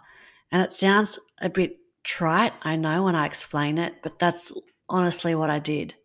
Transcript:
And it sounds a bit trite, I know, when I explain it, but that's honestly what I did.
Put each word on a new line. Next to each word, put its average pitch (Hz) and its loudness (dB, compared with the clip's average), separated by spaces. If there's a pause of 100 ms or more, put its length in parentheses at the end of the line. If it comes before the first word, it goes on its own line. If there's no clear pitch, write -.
(520)
And 180 2
it - -2
sounds 202 4 (240)
a 185 -2
bit 180 -2 (260)
trite, 180 0
I 156 -2
know, 160 0
when 185 2
I 151 2
explain 147 -2
it, 170 -4
but - -10
that's 170 0 (380)
honestly 175 0
what 156 0
I 151 0
did. 151 -4